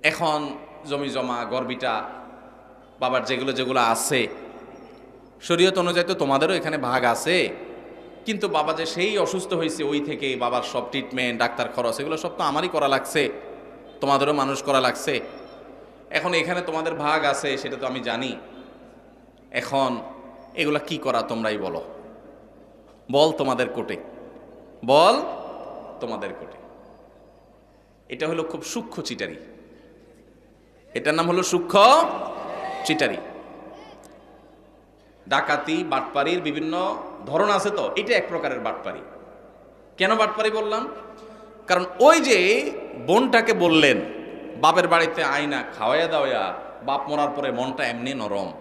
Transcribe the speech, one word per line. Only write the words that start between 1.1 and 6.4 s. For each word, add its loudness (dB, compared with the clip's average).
গর্বিটা, -4
বাবার 0
যেগুলো -2
যেগুলো 2
আছে, 0
শরীয়ত 2
অনুযায়ী 2
তো 0
তোমাদেরও 2